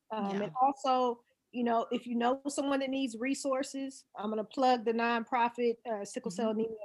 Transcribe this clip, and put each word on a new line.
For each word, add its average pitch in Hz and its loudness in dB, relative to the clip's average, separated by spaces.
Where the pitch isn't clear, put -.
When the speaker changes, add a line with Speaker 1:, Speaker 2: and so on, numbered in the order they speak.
Speaker 1:
Um, 202 -2
Speaker 2:
Yeah. 202 0
Speaker 1:
and 180 -6
also, 254 2
you 240 -2
know, 233 2
if 247 -2
you 240 -6
know 240 2
someone 277 0
that 262 -2
needs 269 -2
resources, 269 -4
I'm 202 -6
gonna 214 -2
plug 254 2
the 233 2
nonprofit, 233 0
uh, 202 -4
Sickle 226 -6
Cell 220 0
Speaker 2:
Mm-hmm. 220 0
Speaker 1:
Anemia 226 -2